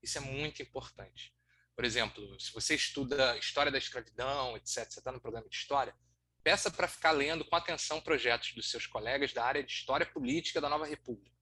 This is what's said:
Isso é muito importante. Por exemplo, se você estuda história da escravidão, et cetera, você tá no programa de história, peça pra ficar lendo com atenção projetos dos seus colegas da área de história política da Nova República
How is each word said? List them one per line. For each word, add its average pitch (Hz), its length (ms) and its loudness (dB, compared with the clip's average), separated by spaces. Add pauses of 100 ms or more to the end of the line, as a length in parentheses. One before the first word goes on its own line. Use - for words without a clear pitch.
Isso - 140 -4
é 147 40 -4
muito 147 400 -4
importante. - 720 -12 (420)
Por 120 100 0
exemplo, 107 540 -2
se - 120 -8
você 110 220 0
estuda 135 640 2
história 147 340 2
da 135 60 0
escravidão, 127 800 -4
et - 100 -12
cetera, - 240 -4
você - 100 -14
tá 127 100 -6
no 127 100 -10
programa 113 260 -8
de - 80 -10
história, 139 400 0 (480)
peça 185 280 4
pra 180 160 0
ficar - 240 4
lendo 151 340 4
com - 100 2
atenção 160 460 0
projetos 123 520 2
dos - 160 -6
seus - 180 -4
colegas 123 460 0
da 120 120 2
área 139 180 2
de - 80 -8
história 151 340 0
política 156 560 0
da 143 80 0
Nova 151 180 0
República - 540 -10